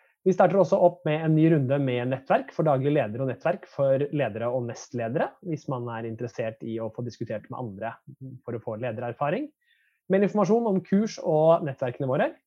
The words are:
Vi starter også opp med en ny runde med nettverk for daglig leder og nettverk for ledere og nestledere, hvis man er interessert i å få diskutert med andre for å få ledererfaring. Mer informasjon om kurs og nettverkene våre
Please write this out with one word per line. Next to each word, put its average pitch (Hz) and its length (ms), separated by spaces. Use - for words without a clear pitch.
Vi 185 80
starter 185 240
også 196 240
opp 175 240
med 156 180
en 160 120
ny 156 180
runde 139 260
med 127 300
nettverk 180 420
for - 120
daglig 143 340
leder 117 240
og 135 80
nettverk 170 400
for 135 300
ledere 117 380
og 123 160
nestledere, 120 640
hvis 156 240
man 120 180
er 113 220
interessert 113 540
i 113 160
å 113 120
få 123 140
diskutert 113 460
med 127 80
andre 110 340
for 120 140
å 113 80
få 110 160
ledererfaring. 123 680
Mer 196 160
informasjon 208 400
om 190 160
kurs 202 400
og 160 420
nettverkene 131 460
våre 208 240